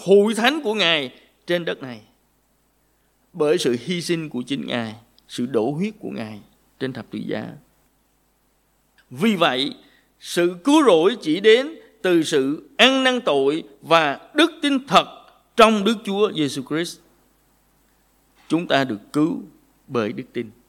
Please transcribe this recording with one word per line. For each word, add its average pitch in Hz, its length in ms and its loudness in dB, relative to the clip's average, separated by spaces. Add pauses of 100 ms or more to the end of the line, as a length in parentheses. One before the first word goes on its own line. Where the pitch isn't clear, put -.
hội 202 300 4
thánh 254 280 0
của 208 120 -2
Ngài 165 400 -2 (320)
trên 175 180 -2
đất 175 180 -8
này 120 180 -14 (1300)
bởi 151 260 0
sự 123 260 0
hy 175 180 -6
sinh 165 260 -6
của 123 140 -8
chính 139 240 -8
Ngài, 117 280 -6 (340)
sự 123 180 -6
đổ 113 240 -2
huyết 196 280 -6
của - 120 -12
Ngài 110 300 -12 (380)
trên 131 140 -8
thập 117 180 -16
tự 110 80 -12
giá. 107 280 -8 (1600)
Vì 190 260 0
vậy, 139 380 -2 (460)
sự 180 440 -2
cứu 302 200 4
rỗi 196 380 4
chỉ 160 180 -2
đến 240 340 4 (280)
từ 170 200 2
sự 143 540 -2
ăn 262 280 4
năn 254 160 0
tội 143 420 0 (200)
và 147 520 0
đức 320 160 2 (120)
tin 277 240 -2
thật 165 260 2 (440)
trong 220 280 6
Đức 226 100 2 (100)
Chúa 196 280 -2
Giêsu 139 360 -4
Christ. 165 300 -6 (1500)
Chúng 165 180 -2
ta 139 180 0
được 110 140 -6 (140)
cứu 156 300 -2 (440)
bởi 120 260 -4
đức 131 200 -12
tin. 113 180 -8 (180)